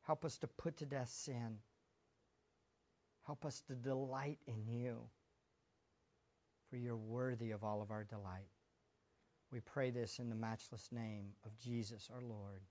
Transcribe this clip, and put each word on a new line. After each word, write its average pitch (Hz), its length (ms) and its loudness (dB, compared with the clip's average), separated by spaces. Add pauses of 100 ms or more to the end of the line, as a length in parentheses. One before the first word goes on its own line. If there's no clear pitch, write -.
Help 160 200 4
us 139 140 0
to - 80 0
put - 300 0
to 151 80 -4
death 135 240 2
sin. 117 500 -2 (1700)
Help 147 200 -4
us 139 220 0
to 135 80 -4
delight 135 720 2
in 110 200 0
you, 117 420 0 (1600)
for 131 60 -6
you're 120 220 2
worthy 117 540 2
of 104 120 0
all 107 180 4
of 104 100 -2
our 107 120 0
delight. 98 460 -6 (1000)
We 123 100 -2
pray 131 300 4
this 120 280 0
in 120 100 0
the 113 60 0
matchless 110 560 -2
name 107 440 -4 (100)
of 107 140 -10
Jesus 117 540 -2
our 123 80 -6
Lord. 101 500 -6